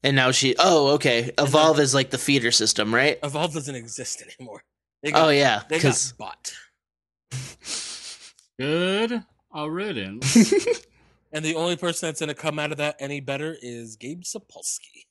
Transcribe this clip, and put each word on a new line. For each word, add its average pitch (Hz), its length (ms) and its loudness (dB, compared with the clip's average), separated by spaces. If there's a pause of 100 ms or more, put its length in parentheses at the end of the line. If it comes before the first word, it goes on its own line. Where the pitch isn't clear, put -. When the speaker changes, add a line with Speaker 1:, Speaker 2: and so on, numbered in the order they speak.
Speaker 1:
And 139 120 4
now 131 160 6
she, 127 280 2
oh, 160 360 6
okay. 120 420 2
Speaker 2:
And 143 100 2
Speaker 1:
Evolve 151 300 6
Speaker 2:
then 151 60 4
Speaker 1:
is, 131 120 2
like, 135 160 2
the 131 80 -4
feeder 127 320 2
system, 107 420 0
right? 135 300 2
Speaker 2:
Evolve 147 300 -4
doesn't 139 220 -8
exist 117 460 -12
anymore. 113 420 -20 (400)
They 147 80 -2
Speaker 1:
Oh, - 20 -4
Speaker 2:
got, 160 160 6
Speaker 1:
yeah, 135 400 4
Speaker 2:
they 160 100 -2
Speaker 1:
'cause 131 340 0
Speaker 2:
got - 40 -20
bought. - 360 -14 (2000)
Speaker 3:
Good. 190 640 -2 (280)
All 151 180 -8
right, 185 260 -6
Speaker 1:
<laughs> 131 1400 -2
Speaker 2:
And 156 140 -6
the 156 100 0
only 170 200 -2
person 170 320 -4
that's 151 120 -8
gonna 147 140 -4
come 151 240 -6
out 151 140 -4
of 147 80 -8
that 147 200 -4
any 139 200 -8
better 143 420 -8
is 117 360 -14
Gabe 160 260 -14
Sapolsky. - 880 -12